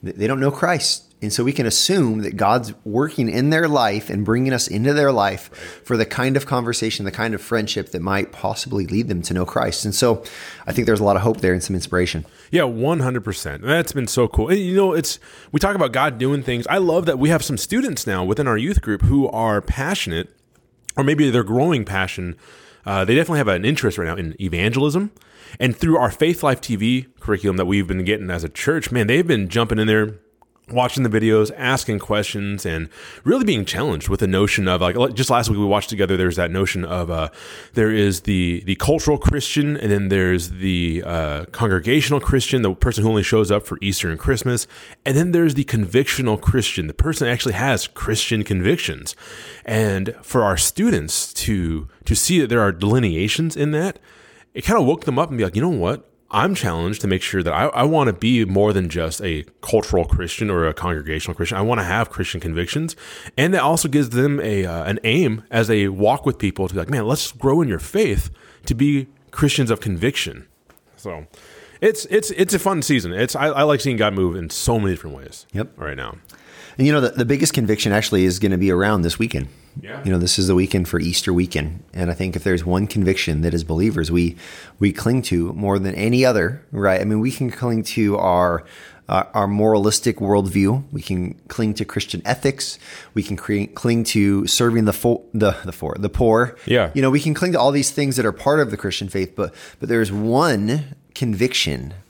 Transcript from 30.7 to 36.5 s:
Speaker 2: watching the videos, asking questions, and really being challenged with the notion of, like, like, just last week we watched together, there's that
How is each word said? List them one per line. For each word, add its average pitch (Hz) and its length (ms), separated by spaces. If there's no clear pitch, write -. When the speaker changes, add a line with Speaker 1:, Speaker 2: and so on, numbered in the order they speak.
Speaker 2:
watching 123 340
the 120 60
videos, 107 480
asking 127 420
questions, 101 640
and 80 220
really 247 180
being 139 220
challenged 98 420
with 98 140
the 107 60
notion 95 420
of, 90 100
like, 90 160
like, 120 180
just 107 160
last 120 200
week 104 100
we 104 60
watched 101 240
together, 98 260
there's 90 220
that 87 120